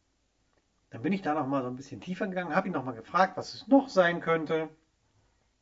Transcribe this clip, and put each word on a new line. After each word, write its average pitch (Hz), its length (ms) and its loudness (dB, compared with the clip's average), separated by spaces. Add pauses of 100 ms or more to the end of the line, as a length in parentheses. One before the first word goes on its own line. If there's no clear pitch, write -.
(920)
dann 113 120 -14
bin 165 100 0
ich 190 100 -2
da 151 120 -2
nochmal 139 280 -2
so 123 60 -6
ein 127 80 -8
bisschen - 240 -14
tiefer 185 260 -6
gegangen, 180 280 -6
habe 196 140 0
ihn 175 40 -6
nochmal 131 220 -6
gefragt, 180 420 2
was - 180 -10
es - 140 -16
noch 269 200 6
sein 175 320 4
könnte. 160 480 0 (920)